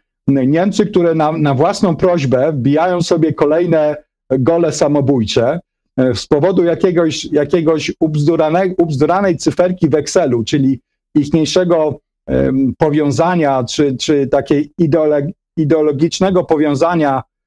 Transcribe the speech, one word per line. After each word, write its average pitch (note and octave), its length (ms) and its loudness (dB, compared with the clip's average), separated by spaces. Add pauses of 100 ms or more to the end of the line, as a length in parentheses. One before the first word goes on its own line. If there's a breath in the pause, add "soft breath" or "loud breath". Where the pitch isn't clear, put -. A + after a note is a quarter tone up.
(280)
Niemcy, D#3 580 2
które E3+ 300 0
na, D#3 160 0
na D3+ 220 0
własną E3 420 0
prośbę C#3+ 580 0
wbijają D3+ 480 0
sobie D#3+ 320 0
kolejne D#3 600 0 (440)
gole E3 320 0
samobójcze, C#3 880 0 (380)
e, B2+ 180 0
z - 120 -10
powodu F3 360 2
jakiegoś, E3+ 640 -2
jakiegoś D3+ 640 -2 (120)
ubzdurane-, D#3+ 720 0
ubzduranej E3+ 600 0
cyferki F3+ 520 0
w C#3 60 2
Excelu, C#3+ 480 0
czyli C3+ 360 0 (360)
ichniejszego, D#3 840 0 (280)
em, C3 500 0
powiązania, D3 840 0
czy, C3+ 340 -2
czy C#3+ 300 0
takiej C#3+ 520 0
ideole-, D3+ 520 0 (260)
ideologicznego D#3+ 840 0
powiązania, D3+ 800 0 (240)